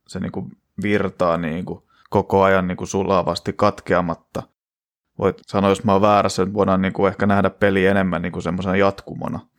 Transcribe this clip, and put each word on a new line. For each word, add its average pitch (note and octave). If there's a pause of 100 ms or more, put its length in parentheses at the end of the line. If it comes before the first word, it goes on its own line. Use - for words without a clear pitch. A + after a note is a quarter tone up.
se F#3
niinku - (360)
virtaa F#2
niinku E2+ (200)
koko G2
ajan F#2+
niinku F2+
sulavasti F#2
katkeamatta. - (760)
Voit F#2+ (100)
sanoa, G2
jos F#2+
mä G#2
oon G2
väärässä, G2
että G2
voidaan F#2+
niinku F#2+
ehkä G2
nähdä G2
peli G2
enemmän F#2+
niinku F2
semmosena F2+
jatkumona. - (200)